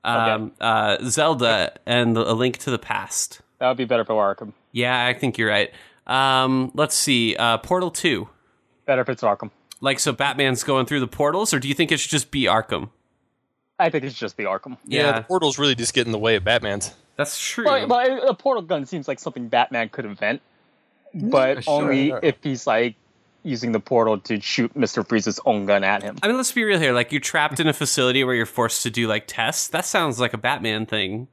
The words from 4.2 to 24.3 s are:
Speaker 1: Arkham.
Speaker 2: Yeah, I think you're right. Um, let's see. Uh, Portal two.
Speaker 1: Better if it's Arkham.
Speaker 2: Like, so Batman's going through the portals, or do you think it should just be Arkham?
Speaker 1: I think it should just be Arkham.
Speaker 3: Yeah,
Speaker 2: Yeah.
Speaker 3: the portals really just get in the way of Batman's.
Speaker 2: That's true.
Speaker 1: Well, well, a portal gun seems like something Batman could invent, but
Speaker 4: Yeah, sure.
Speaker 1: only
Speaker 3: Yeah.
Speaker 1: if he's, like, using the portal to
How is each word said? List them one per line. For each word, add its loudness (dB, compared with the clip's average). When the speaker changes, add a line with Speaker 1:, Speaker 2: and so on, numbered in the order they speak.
Speaker 1:
Arkham. -14
Speaker 2:
Yeah, 0
I 2
think -2
you're 2
right. 0
Um, 2
let's 0
see. 2
Uh, 2
Portal -2
two. -2
Speaker 1:
Better 2
if -2
it's -6
Arkham. 0
Speaker 2:
Like, 0
so 0
Batman's 0
going 2
through -2
the -2
portals, 0
or 0
do -6
you 0
think 0
it 0
should -6
just -2
be -2
Arkham? 0
Speaker 1:
I 2
think -2
it -6
should -14
just -8
be -6
Arkham. -6
Speaker 3:
Yeah, 0
Speaker 2:
Yeah. 2
Speaker 3:
the -6
portals -2
really 2
just -4
get 2
in -4
the 0
way 4
of 0
Batman's. 0
Speaker 2:
That's -4
true. -4
Speaker 1:
Well, 2
well, 2
a 2
portal -2
gun -2
seems -8
like -6
something -8
Batman 2
could -10
invent, -4
but 2
Speaker 4:
Yeah, -10
sure. 0
Speaker 1:
only 2
Speaker 3:
Yeah. -4
Speaker 1:
if 2
he's, -6
like, 2
using -4
the 2
portal 2
to -4